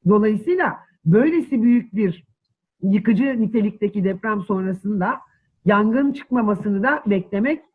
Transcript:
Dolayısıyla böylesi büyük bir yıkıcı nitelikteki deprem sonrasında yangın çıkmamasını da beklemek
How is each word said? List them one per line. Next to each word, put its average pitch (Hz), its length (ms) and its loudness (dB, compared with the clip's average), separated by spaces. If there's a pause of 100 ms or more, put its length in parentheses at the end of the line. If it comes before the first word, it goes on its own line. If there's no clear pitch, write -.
Dolayısıyla 214 680 0 (280)
böylesi 262 580 2
büyük 240 320 0
bir 196 300 -2 (560)
yıkıcı 226 600 0
nitelikteki 208 640 -2
deprem 196 380 -2
sonrasında 190 760 -4 (500)
yangın 220 480 2
çıkmamasını 208 720 -2
da 285 220 0
beklemek 208 560 -2 (140)